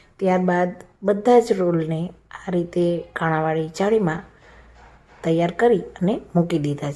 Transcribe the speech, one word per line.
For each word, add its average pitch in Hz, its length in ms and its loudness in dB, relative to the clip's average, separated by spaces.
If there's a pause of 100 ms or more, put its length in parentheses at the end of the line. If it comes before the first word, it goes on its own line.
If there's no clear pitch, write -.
(200)
ત્યારબાદ 180 540 0 (280)
બધા 208 440 4
જ - 20 -10 (100)
રોલને 165 440 0 (300)
આ - 220 -10
રીતે 175 300 -2 (340)
કાણાવાળી 160 580 -2
જાળીમાં 196 520 0 (960)
તૈયાર 170 380 0
કરી 226 220 4 (160)
અને 185 140 0 (180)
મૂકી 170 280 2
દીધા 143 360 -4